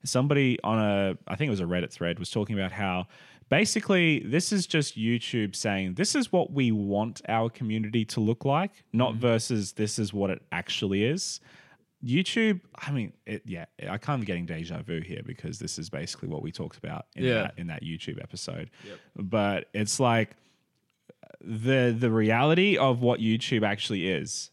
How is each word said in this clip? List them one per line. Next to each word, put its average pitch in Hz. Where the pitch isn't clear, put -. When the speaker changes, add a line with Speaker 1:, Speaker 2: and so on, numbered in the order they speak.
Speaker 1:
Somebody 135
on 110
a, 101
I 98
think 147
it 120
was 95
a 87
Reddit 90
thread, 85
was 87
talking 104
about 95
how 92
basically, 180
this 151
is 190
just 151
YouTube 113
saying, 95
"This -
is 254
what 180
we 131
want 104
our 113
community 110
to -
look 110
like," 156
not 117
Speaker 2:
Mm. 110
Speaker 1:
versus 113
this 107
is 104
what 98
it -
actually 95
is. 156
YouTube, 185
I -
mean, 117
it, 104
yeah, 85
I 98
kind 135
of 101
getting 87
deja 82
vu 82
here 85
because -
this -
is 82
basically 80
what 76
we 80
talked -
about -
in -
Speaker 2:
Yeah. 127
Speaker 1:
that, -
in 87
that 78
YouTube -
episode. -
Speaker 2:
Yep. 98
Speaker 1:
But 101
it's 104
like, 117
the, 120
the 120
reality 143
of 123
what 120
YouTube 110
actually 101
is -